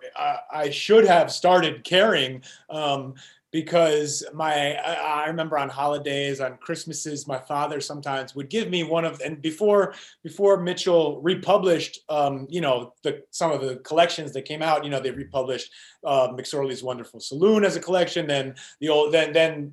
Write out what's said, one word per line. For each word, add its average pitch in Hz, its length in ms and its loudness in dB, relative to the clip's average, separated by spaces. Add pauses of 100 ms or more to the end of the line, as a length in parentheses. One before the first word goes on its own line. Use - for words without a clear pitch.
(160)
uh, 143 220 -2 (140)
I 147 200 -4
should 214 340 6
have 165 260 6
started 170 520 2
caring, 160 580 2 (300)
um, 139 420 -4 (380)
because 156 800 2
my, 151 440 0
I, 151 480 -2
I - 20 -2
remember 160 320 -4
on 135 100 -2
holidays, 139 720 -4
on 127 160 -6
Christmases, 156 680 -10
my 135 100 -6
father 147 440 -4
sometimes 143 520 -8
would 139 160 -12
give 202 220 -4
me 175 120 -2
one 165 220 -2
of, 143 140 -8
and 151 240 -8
before, 196 500 2 (300)
before 196 360 2
Mitchell 175 600 2
republished, 180 800 2 (100)
um, 139 400 0
you 170 120 -4
know, 123 420 0
the, 147 260 -4
some 165 220 -2
of 143 100 -2
the 131 140 -4
collections 160 580 0
that 135 120 -8
came 151 180 -8
out, 156 200 0
you 147 60 -8
know, 139 100 -2
they 123 120 -4
republished, 131 600 -6 (320)
uh, 135 260 2
McSorley's 127 520 -6
Wonderful 120 380 -10
Saloon 202 440 2
as 175 120 2
a - 40 -6
collection, 175 460 0
then 135 300 -2 (260)
the 151 80 -2
old, 151 240 4
then, 156 180 2
then 151 420 0